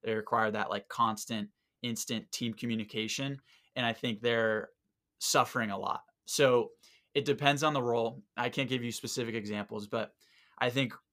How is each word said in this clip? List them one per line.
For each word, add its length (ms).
They 120
require 360
that, 200
like, 180
constant, 600
instant 480
team 240
communication. 840
And 100
I 80
think 280
they're 480
suffering 520
a 80
lot. 240
So 440
it 100
depends 380
on 120
the 80
role. 400
I 120
can't 200
give 160
you 80
specific 420
examples, 520
but 260
I 120
think 220